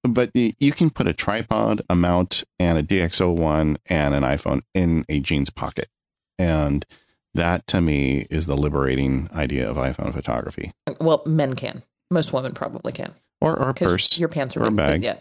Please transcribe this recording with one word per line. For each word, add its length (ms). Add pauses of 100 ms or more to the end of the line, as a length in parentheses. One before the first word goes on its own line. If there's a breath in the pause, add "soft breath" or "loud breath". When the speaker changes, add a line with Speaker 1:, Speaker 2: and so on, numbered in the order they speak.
Speaker 1:
but 280
y-, 280
you 100
can 200
put 180
a 40
tripod, 760
a 60
mount, 480 (160)
and 180
a 40
D 180
X 200
O 100
one 560
and 280
an 80
iPhone 400 (100)
in 360
a 100
jeans 320
pocket. 380 (500)
And 480 (480 soft breath)
that, 340
to 120
me, 500
is 160
the 100
liberating 760
idea 340
of 80
iPhone 360
photography. 600 (280)
Speaker 2:
Well, 260
men 280
can. 280 (280)
Most 220
women 200
probably 400
can. 220 (260)
Speaker 1:
Or, 160
or 140
a 40
Speaker 2:
'Cause 160
Speaker 1:
purse. 280
Speaker 2:
your 100
pants 280
are 40
Speaker 1:
or 60
a 40
Speaker 2:
big, 60
but 100
Speaker 1:
bag. 160
Speaker 2:
yeah. 180